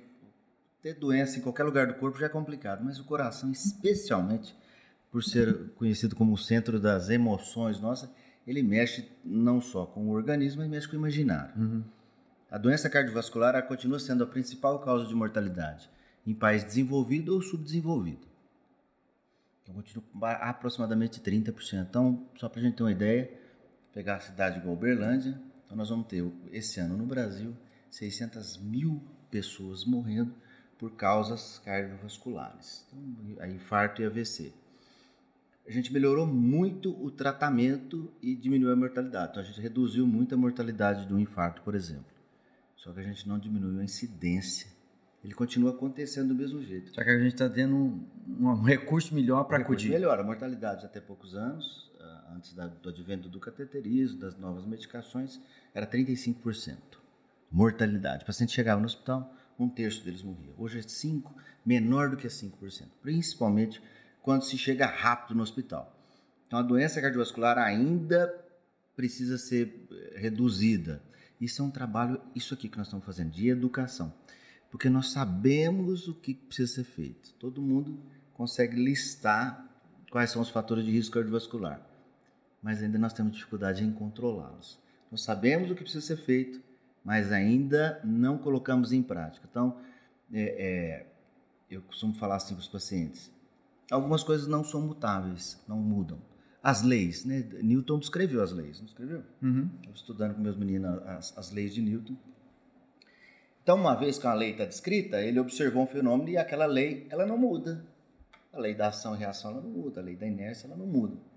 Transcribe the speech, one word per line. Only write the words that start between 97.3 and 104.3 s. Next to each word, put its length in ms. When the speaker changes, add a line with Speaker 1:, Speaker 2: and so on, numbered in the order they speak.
Speaker 1:
Newton 360
descreveu 440
as 80
leis, 300
não 40
escreveu? 380
Speaker 2:
Uhum. 280
Speaker 1:
Eu 60
estudando 420
com 60
meus 160
meninos 500
as, 300
as 160
leis 200
de 80
Newton. 360
Então, 140
uma 180
vez 220
que 80
a 80